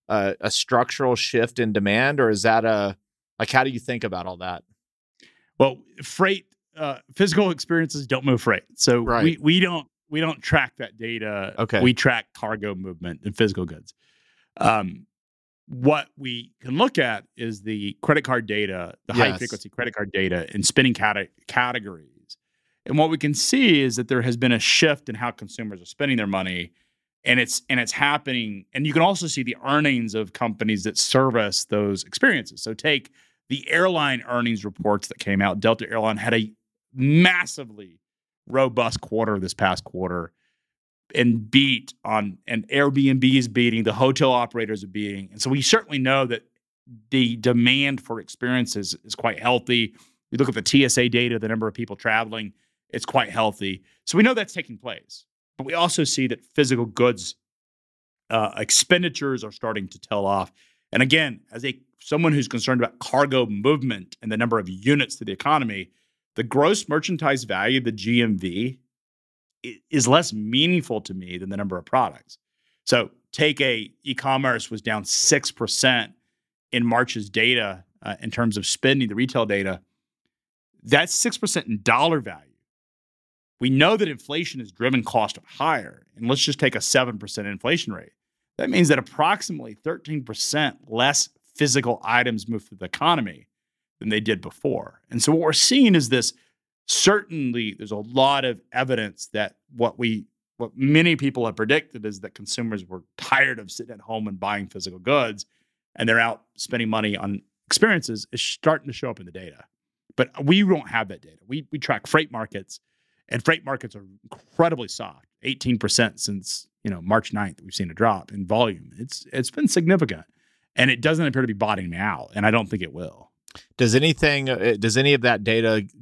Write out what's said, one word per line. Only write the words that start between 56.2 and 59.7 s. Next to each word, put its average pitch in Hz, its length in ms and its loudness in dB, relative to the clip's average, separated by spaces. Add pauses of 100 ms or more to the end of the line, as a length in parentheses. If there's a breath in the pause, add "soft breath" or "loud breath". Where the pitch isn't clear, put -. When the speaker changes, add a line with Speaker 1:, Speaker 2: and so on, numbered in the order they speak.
Speaker 2:
that 113 140 -6
physical 127 440 2
goods, 110 500 0 (920)
uh, 110 260 0
expenditures 135 880 0
are 104 80 -14
starting 107 360 -6